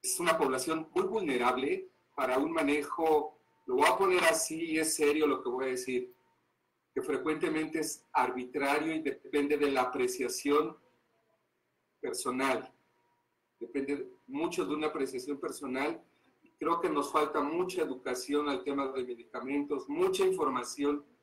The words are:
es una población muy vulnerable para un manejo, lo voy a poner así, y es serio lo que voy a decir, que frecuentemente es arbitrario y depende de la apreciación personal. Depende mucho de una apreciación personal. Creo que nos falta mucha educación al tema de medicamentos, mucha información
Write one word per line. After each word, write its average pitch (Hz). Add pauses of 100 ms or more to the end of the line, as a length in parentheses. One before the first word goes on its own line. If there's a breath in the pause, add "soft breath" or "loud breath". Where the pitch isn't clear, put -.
es -
una 170
población 156
muy 190
vulnerable 147 (260)
para -
un -
manejo, 151 (260)
lo 127
voy 147
a -
poner 185
así, 160
y 156
es 156
serio 151
lo 135
que 131
voy 127
a -
decir, 127 (840)
que 131
frecuentemente 156
es -
arbitrario 139
y 156
depende 143
de 143
la 131
apreciación 135 (1200)
personal. - (840)
Depende 139 (180)
mucho 160
de 143
una 151
apreciación 135
personal. 143 (580 soft breath)
Creo 165
que 185
nos 147
falta 151
mucha 175
educación 135
al 135
tema 139
de 135
medicamentos, 127
mucha 185
información - (180)